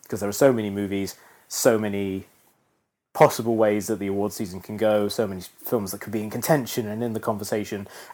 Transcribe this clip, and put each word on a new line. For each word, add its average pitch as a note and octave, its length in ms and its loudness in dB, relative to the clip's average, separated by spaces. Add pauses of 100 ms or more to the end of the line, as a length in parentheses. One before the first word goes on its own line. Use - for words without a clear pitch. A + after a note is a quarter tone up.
'cause A2 120 -6
there G2+ 100 -2
are G2+ 40 -4
so C3+ 200 6
many G#2+ 160 0
movies, G2 460 -4 (320)
so A2+ 320 4
many G2 460 -4 (880)
possible A#2 420 6
ways G#2+ 320 4
that A2 100 0
the G2 100 -2
award G2+ 260 0
season F#2 260 -8
can G#2+ 180 -10
go, G#2+ 300 4
so G#2+ 200 0
many F#2 140 -6
films G2+ 500 -4
that G#2 100 -10
could G#2 120 -10
be G#2+ 80 -2
in G#2+ 80 -6
contention A#2+ 580 -2
and A2 160 -6
in A2+ 100 -2
the A2 60 -4
conversation, G#2 680 -4 (260)